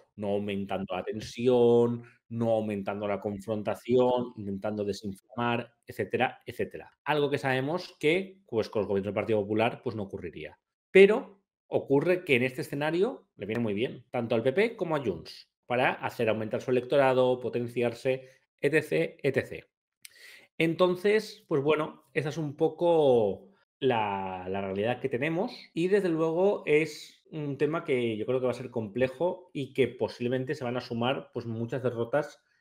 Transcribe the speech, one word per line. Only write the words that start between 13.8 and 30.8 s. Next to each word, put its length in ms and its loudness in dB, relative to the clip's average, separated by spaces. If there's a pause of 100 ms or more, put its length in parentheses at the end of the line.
tanto 240 -2
al 80 2
P 100 2
P 240 0
como 200 -2
a 80 -4
Junts, 460 -6 (160)
para 260 2
hacer 360 -2
aumentar 320 -2
su 120 -4
electorado, 680 4
potenciarse, 880 -2 (320)
etcétera, 600 0
etcétera. 440 -2 (920)
Entonces, 880 0
pues 140 0
bueno, 420 0 (100)
esa 160 -2
es 80 -8
un 180 -6
poco 920 4 (280)
la, 680 0
la 140 -4
realidad 380 -2
que 100 -4
tenemos 420 -2 (220)
y 140 0
desde 200 2
luego 560 0
es 640 0
un 280 -6
tema 260 0
que 320 0
yo 80 -6
creo 160 0
que 60 0
va 60 2
a 20 -10
ser 160 -10
complejo 840 -2
y 220 -8
que 140 4
posiblemente 640 -4
se 100 -8
van 140 -4
a 20 -4